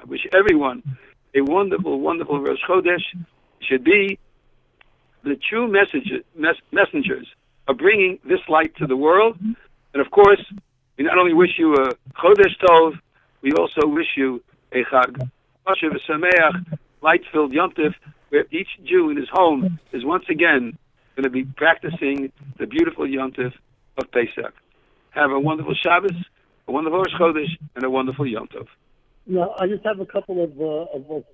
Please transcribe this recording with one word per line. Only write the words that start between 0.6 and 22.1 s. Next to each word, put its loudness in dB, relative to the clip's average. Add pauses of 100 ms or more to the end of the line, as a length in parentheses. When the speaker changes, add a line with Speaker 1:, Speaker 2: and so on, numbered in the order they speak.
Speaker 1:
a 2
wonderful, -2
wonderful -4
Rosh -4
Chodesh. 0 (560)
Should -2
be 2 (1040)
the -4
true -4
message, 0 (260)
mes-, -2 (100)
messengers -2 (400)
of -2
bringing 2
this -2
light 0
to -6
the -2
world. 4 (560)
And -2
of -18
course, 8 (540)
we -4
not 0
only 2
wish 4
you 2
a 2 (320)
Chodesh 6
Tov, 6 (420)
we -2
also 0
wish -2
you -2 (300)
a -2
Chag 0 (360)
Kosher -2
V'Sameach, 0 (240)
light-filled 0
Yom -2
Tov, -2 (360)
where 0
each -6 (160)
Jew 2
in -4
his -8
home 2 (120)
is -8
once -4
again 0 (380)
gonna -2
be -4
practicing -2 (260)